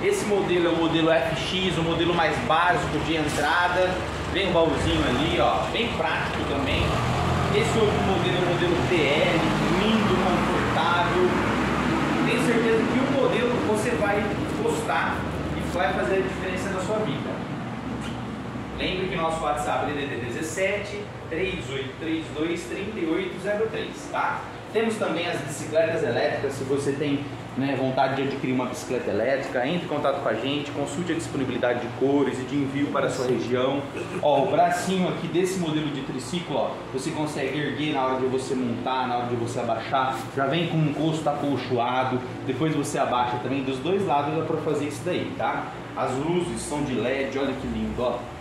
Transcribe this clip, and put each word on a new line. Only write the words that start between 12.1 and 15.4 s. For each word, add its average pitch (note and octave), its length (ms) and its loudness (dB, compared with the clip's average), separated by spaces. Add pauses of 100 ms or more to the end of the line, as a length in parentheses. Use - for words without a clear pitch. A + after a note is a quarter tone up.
Tenho - 180 2
certeza A3+ 380 4
que B3 160 2
o C4 220 2
modelo A#3+ 280 2 (180)
você G#3+ 240 2
vai G#3 320 2 (380)
gostar - 560 0 (400)